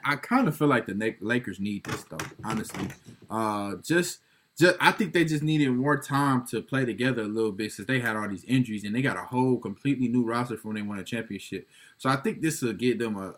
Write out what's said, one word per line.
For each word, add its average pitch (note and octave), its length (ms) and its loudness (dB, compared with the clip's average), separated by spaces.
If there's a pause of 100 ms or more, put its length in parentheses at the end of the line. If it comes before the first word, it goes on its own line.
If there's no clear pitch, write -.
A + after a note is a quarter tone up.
I C#3+ 120 2
kinda A#3 360 2
feel D3 160 2
like B2 180 4
the G2 80 -4
Na-, A2 160 0 (100)
Lakers G#2+ 380 -2
need G2+ 260 -4
this, - 200 -6
though, D#2+ 140 -12 (260)
honestly. A2 440 -4 (420)
Uh, G#2 460 -2
just, E3+ 420 0 (400)
just, F3 220 8
I D#3+ 100 6
think E3+ 220 0
they E3+ 120 4
just D#3 180 0
needed D3+ 280 4
more C3+ 260 2
time C#3 520 2
to A2 120 -4
play C3+ 240 -2
together A#2+ 380 0
a G#2+ 40 -4
little A2 260 0
bit G#2 200 -4
since G2+ 160 -12
they C3 120 2
had A2+ 160 0
all G#2 120 -2
these F#2 160 -8
injuries, A2 400 2
and G#2 100 -4
they B2 80 0
got A#2+ 140 0
a F2 60 -6
whole B2+ 360 2
completely B2 500 -2
new A#2+ 160 2
roster A#2 320 -2
from G#2+ 180 -10
when G#2+ 80 -4
they G#2 40 -6
won G2+ 120 -6
a F#2 60 -8
championship. G2 640 -8 (300)
So C3 120 0
I C3+ 60 4
think G#3 260 -2
this D#3 180 0
will A#2 140 0
get A#2+ 240 2
them A2 180 -2
a, F#2+ 220 -8